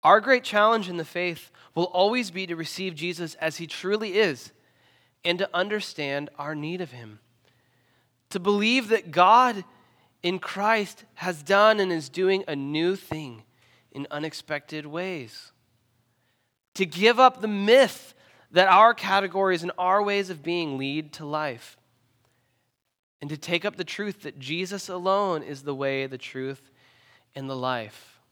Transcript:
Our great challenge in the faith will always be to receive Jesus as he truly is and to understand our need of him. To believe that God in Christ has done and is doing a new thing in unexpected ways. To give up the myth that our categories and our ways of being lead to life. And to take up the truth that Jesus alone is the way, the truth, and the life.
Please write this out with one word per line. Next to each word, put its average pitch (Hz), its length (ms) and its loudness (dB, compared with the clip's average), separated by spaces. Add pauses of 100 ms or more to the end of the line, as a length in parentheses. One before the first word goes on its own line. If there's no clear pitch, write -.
Our 196 200 6
great 254 240 2
challenge 208 420 2
in 175 100 -6
the 160 80 -6
faith 175 460 -6 (240)
will 170 80 0
always 196 480 0
be 185 160 -8
to 170 80 -6
receive 165 400 -8
Jesus 165 400 -6
as 156 220 -4
he 165 100 -10
truly 202 500 -2
is 175 360 0 (720)
and 175 120 0
to 190 160 -2
understand 165 760 -4 (100)
our 151 160 -8
need 156 240 -6
of 160 120 -8
him. 113 280 -18 (1080)
To 202 100 -4
believe 208 480 2
that 202 240 0
God 208 540 6 (580)
in 175 160 0
Christ 208 640 -2 (120)
has 170 280 -6
done 208 360 6
and 190 120 2
is 156 180 -4
doing 190 380 0
a 156 80 -4
new 151 400 -2
thing 147 480 -12 (480)
in 139 180 -10
unexpected 147 760 -8
ways. 156 680 -10 (1200)
To 190 100 0
give 202 340 2
up 254 220 6
the 220 60 -6
myth 214 680 2 (360)
that 185 180 4
our 214 240 8
categories 190 680 0
and 180 140 -6
our 185 240 2
ways 202 280 -2
of 160 120 -12
being 160 360 -4
lead 147 360 -6
to 156 120 -14
life. 147 520 -8 (1400)
And 143 80 -12
to 151 80 -10
take 170 280 -4
up 208 100 -4
the 180 80 -8
truth 202 380 -8
that 147 180 -14
Jesus 175 480 -8
alone 185 560 -2
is 139 200 -12
the 143 120 -6
way, 135 320 -2
the 131 100 -12
truth, 135 540 -10 (640)
and 135 140 -10
the 135 60 -6
life. 123 680 -6 (100)